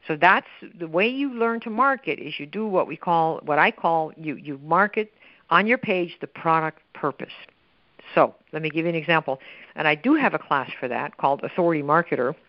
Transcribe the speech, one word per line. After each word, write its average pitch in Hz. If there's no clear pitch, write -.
So 160
that's 185
the 170
way 175
you 269
learn 233
to 226
market, 247
is -
you 147
do 196
what 185
we 139
call, 165
what 147
I 180
call, 165
you, 156
you 143
market 202
on 180
your 220
page 185
the 143
product 160
purpose. -
So 143
let 156
me 156
give 160
you 175
an 170
example. 156
And 156
I 151
do 240
have 262
a 160
class 139
for 135
that 123
called 139
Authority 165
Marketer 143